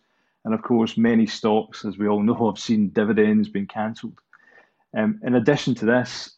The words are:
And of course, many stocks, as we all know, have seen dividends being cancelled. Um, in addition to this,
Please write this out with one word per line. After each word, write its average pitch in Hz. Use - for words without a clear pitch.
And 110
of 110
course, 117
many 113
stocks, -
as 95
we 104
all 104
know, 117
have 95
seen 107
dividends 107
being 98
cancelled. 113
Um, 107
in 123
addition 127
to -
this, 120